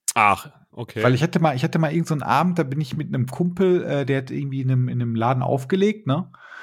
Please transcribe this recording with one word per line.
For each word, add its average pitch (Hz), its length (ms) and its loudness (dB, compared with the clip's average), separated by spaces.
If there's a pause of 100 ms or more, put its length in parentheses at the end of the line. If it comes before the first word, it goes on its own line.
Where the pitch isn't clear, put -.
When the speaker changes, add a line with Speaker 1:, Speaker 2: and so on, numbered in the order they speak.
(140)
Speaker 1:
Ach, 104 340 4 (240)
okay. - 300 -8
Speaker 2:
Weil 127 120 4
ich 131 80 0
hatte 170 180 0
mal, 156 140 2
ich 127 80 -4
hatte 165 160 0
mal 156 140 0
irgend 165 160 -2
so 160 60 0
einen 143 80 -4
Abend, 170 360 2
da 165 40 2
bin 135 180 -2
ich - 160 -4
mit 156 120 -6
einem 127 180 0
Kumpel, 180 580 2
äh, 143 220 -2
der 135 120 0
hat 135 120 -8
irgendwie 139 320 -4
in 131 80 0
einem, 127 180 2
in 120 140 -2
einem 117 120 -2
Laden 123 280 0
aufgelegt, 190 640 0
ne? 147 240 -2 (320)